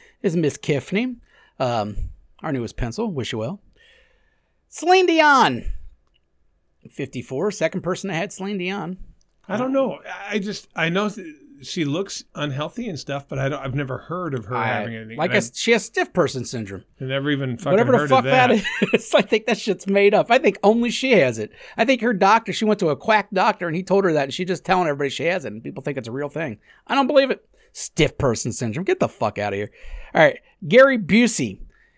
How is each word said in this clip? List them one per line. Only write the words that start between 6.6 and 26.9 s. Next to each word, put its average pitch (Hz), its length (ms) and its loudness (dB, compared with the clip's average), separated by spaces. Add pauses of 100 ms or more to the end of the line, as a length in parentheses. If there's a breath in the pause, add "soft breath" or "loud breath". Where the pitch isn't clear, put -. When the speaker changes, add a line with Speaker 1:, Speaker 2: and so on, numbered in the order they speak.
Speaker 1:
fifty-four, 135 600 -6
second 170 320 -4
person 170 260 -6
that 190 60 -6
had 175 180 -6
Celine 196 260 -8
Dion. 185 380 -6 (520)
Speaker 2:
I 196 100 -4
don't 262 140 -2
know. 254 260 0 (320)
I 214 80 -2
just, 202 360 -8
I 165 140 -2
know 196 220 0
th-, 190 160 -12 (360)
she 160 220 -4
looks 160 400 -4 (100)
unhealthy 151 540 -6
and 160 100 -8
stuff, 139 300 -10
but 139 100 -8
I 135 100 0
don't, 139 120 -6
I've 135 140 -8
never 131 240 -4
heard 170 360 -8
of 110 120 -6
her 120 80 -8
Speaker 1:
I, 113 140 0
Speaker 2:
having 117 260 -4
anything. 110 240 -14
Speaker 1:
like, 160 140 0
Speaker 2:
I 214 60 4
Speaker 1:
a, 226 40 0
she - 300 0
has 226 120 2
stiff - 280 -4
person 135 320 0
syndrome. 101 400 -8 (160)
Speaker 2:
I 139 40 -10
never 139 260 -2
even 135 280 -2
fucking - 140 -2
Speaker 1:
Whatever 226 200 4
the 233 60 6
Speaker 2:
heard 147 100 0
Speaker 1:
fuck 262 120 6
Speaker 2:
of 247 60 0
that. 254 240 4
Speaker 1:
that 220 140 2 (160)
<laughs> - 140 -2
is, - 200 0
I 294 60 8
think 220 260 0
that 233 120 0
shit's - 280 -4
made 202 280 4
up. 202 160 4
I 247 80 6
think - 240 2
only 233 280 4
she 262 220 0
has 131 260 4
it. 107 120 -6 (260 loud breath)
I 226 80 4
think 254 160 2
her 226 140 0
doctor, 202 380 4
she - 120 -4
went 214 160 2
to 180 80 2
a 143 80 0
quack 214 360 0
doctor 190 340 0
and 160 100 -4
he 190 60 -4
told 196 220 2
her 175 100 4
that, 143 100 2
and 139 100 -8
she's 180 140 -6
just 175 160 -4
telling 185 240 2
everybody 143 220 -2
she 131 140 -6
has 170 200 -2
it, 107 80 -8
and 110 100 -12
people - 200 -12
think 143 160 -6
it's 117 100 -8
a 113 40 -10
real 143 180 -6
thing. 147 280 -8 (280 soft breath)
I 220 80 -2